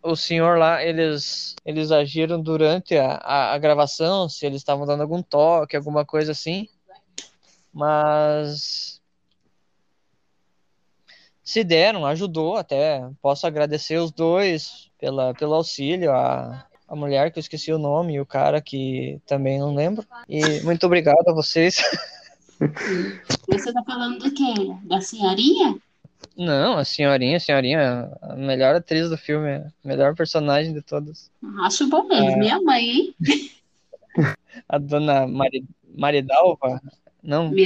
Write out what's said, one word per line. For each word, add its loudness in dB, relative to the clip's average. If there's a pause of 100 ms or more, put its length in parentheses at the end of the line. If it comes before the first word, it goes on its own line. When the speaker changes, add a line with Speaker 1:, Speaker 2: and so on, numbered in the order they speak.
Speaker 1:
o -2
senhor 2
lá, 4
eles, -4
eles -4
agiram 2
durante 0
a, 2
a, 0
a -2
gravação, 2
se -10
eles -4
estavam -2
dando -2
algum -4
toque, 2
alguma -2
coisa -2
assim. -8 (1040)
Mas 0 (2500)
se -2
deram, 4
ajudou -2
até. -2 (140)
Posso 0
agradecer -2
os -2
dois -2
pela, -2
pelo -2
auxílio, -2
a, -2 (200)
a -12
mulher 0
que -12
eu -8
esqueci -8
o 0
nome -2
e -4
o -6
cara 0
que -8
também -2
não -2
lembro. -2 (240)
E -2
muito 0
obrigado 6
a 2
vocês. 2 (800)
<laughs> -4
Speaker 2:
Você -2
tá -4
falando -6
do -2
quê? 0 (320)
Da -2
senhorinha? 2 (600)
Speaker 1:
Não, 2
a 0
senhorinha, 2
a 0
senhorinha, 0 (100)
a -14
melhor 2
atriz 0
do -4
filme, -4
a -8 (140)
melhor 2
personagem 0
de -10
todas. -10 (340)
Speaker 2:
Acho 0
bom 2
mesmo, 4
Speaker 1:
É. 2
Speaker 2:
minha 2
mãe, 4
hein? 0
Speaker 1:
<laughs> -4 (320)
A -2
dona 2
Mari-, -2 (320)
Maridalva? 2 (420)
Não, -2
como 2
é 8